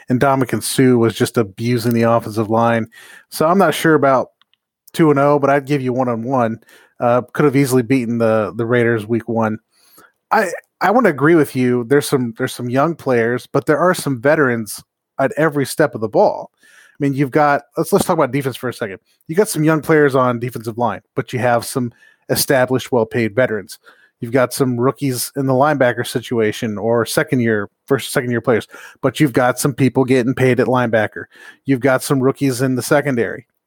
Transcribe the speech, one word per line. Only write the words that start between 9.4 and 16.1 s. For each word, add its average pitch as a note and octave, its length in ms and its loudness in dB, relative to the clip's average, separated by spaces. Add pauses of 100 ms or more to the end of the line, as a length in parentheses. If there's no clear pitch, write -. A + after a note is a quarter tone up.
I, G3 200 0 (280)
I F#3 120 0
wanna A3+ 180 4
agree D3+ 260 4
with D3 200 2
you. B2 300 0
There's C#3 220 2
some, B2 300 -2
there's B2+ 160 -6
some B2 160 -8
young C#3+ 260 0
players, A#2+ 520 -2
but - 180 -2
there - 140 2
are F3+ 140 2
some C3+ 280 -4
veterans B2+ 640 0 (340)
at C3+ 200 0
every D3 280 0
step - 300 -2
of A2 60 -8
the A2 80 -4
ball. - 480 0